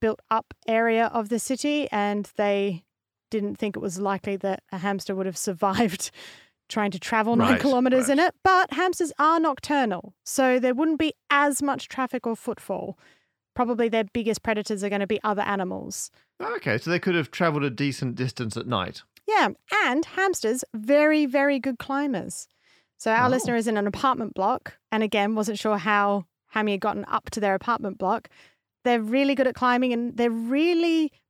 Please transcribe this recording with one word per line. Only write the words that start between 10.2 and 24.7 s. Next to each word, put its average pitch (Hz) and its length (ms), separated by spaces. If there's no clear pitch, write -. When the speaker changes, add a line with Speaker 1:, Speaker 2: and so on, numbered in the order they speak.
Speaker 1:
so 254 340
there 254 140
wouldn't 311 260
be 320 140
as 285 320
much 277 260
traffic 254 400
or 226 80
footfall. - 600
Probably 233 360
their 220 160
biggest 220 380
predators 214 400
are 202 60
gonna 202 180
be 208 160
other 208 200
animals. 196 680
Speaker 2:
Okay, 359 360
so 160 120
they 175 100
could 180 160
have 156 160
travelled 151 320
a 143 60
decent 127 460
distance 120 420
at - 100
night. 95 360
Speaker 1:
Yeah, 370 220
and 277 200
hamsters, 330 580
very, 294 520
very 277 340
good 254 200
climbers. 269 680
So 220 140
our 240 160
Speaker 2:
Oh. - 20
Speaker 1:
listener 254 260
is 226 120
in 220 100
an 202 100
apartment 240 460
block, 208 440